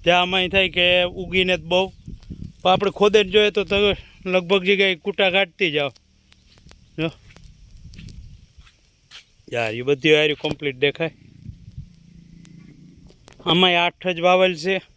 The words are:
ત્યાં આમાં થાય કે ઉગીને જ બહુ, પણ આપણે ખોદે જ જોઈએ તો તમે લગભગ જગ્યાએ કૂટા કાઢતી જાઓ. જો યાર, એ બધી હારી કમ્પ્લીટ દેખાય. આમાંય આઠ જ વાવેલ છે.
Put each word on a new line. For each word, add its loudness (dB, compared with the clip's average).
ત્યાં 4
આમાં -2
થાય 0
કે 2
ઉગીને -2
જ -10
બહુ, 0
પણ 2
આપણે 2
ખોદે 2
જ -6
જોઈએ 2
તો -2
તમે 0
લગભગ 0
જગ્યાએ 2
કૂટા -2
કાઢતી -2
જાઓ. -4
જો -4
યાર, -4
એ -8
બધી 2
હારી 2
કમ્પ્લીટ -6
દેખાય. -2
આમાંય 4
આઠ -4
જ -6
વાવેલ 2
છે. -4